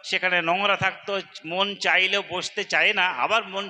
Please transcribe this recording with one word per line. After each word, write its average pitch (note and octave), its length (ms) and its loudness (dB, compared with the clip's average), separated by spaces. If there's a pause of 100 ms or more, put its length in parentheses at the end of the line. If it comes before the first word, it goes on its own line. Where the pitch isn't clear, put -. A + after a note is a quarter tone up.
সেখানে F3+ 380 2
নোংরা F#3+ 340 2
থাকতো, F#3+ 360 -4 (320)
মন F#3+ 300 -2
চাইলেও F#3+ 540 2
বসতে F3+ 360 -6
চায় F3 280 2
না, F#3 140 2
আবার F3 420 0
মন G3 220 -6